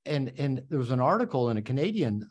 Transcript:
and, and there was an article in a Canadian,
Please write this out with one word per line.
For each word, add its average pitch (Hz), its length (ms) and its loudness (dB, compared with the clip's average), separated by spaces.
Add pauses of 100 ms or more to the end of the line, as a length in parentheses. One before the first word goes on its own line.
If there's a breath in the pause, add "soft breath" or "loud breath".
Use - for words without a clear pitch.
and, 139 320 -2
and 135 320 -2
there 156 80 0
was 127 140 0
an 127 80 2
article 135 500 2
in 110 80 0
a 104 40 -4
Canadian, 135 680 0